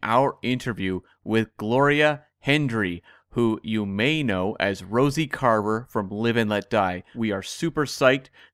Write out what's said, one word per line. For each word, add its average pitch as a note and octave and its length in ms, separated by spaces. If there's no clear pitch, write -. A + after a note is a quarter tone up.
our B2+ 400
interview G#2 580
with A2 340
Gloria C#3+ 640
Hendry, A#2 640
who A#2 320
you G#2+ 240
may B2 360
know G2 380
as F#2 240
Rosie C#3 420
Carver A2 640
from G2+ 200
Live A2 260
and A2 140
Let G#2 180
Die. F#2 340
We A2+ 160
are G2 100
super D#3 440
psyched C3+ 400